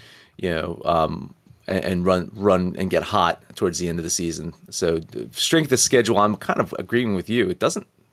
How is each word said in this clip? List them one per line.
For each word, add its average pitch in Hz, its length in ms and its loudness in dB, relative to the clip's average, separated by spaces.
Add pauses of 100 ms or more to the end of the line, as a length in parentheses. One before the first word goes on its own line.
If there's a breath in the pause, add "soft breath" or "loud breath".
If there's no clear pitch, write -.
(380 loud breath)
you 90 140 -2
know, 82 340 -4
um, 80 480 0 (340)
and, 95 180 -2
and 90 200 -2
run, 92 280 2
run 92 440 2
and 92 120 -4
get 82 140 0
hot 87 380 0 (140)
towards 87 240 -2
the 87 100 -4
end 85 100 -4
of 82 40 -4
the 85 60 -6
season. 82 440 -6 (160)
So, 82 300 -2
the 57 320 -12
strength 156 400 0
of 123 80 4
schedule, 113 380 4
I'm 104 180 4
kind - 240 -4
of - 180 -2
agreeing 113 380 -2
with 87 140 -4
you. 110 200 2
It 90 100 -4
doesn't, - 280 -2 (260)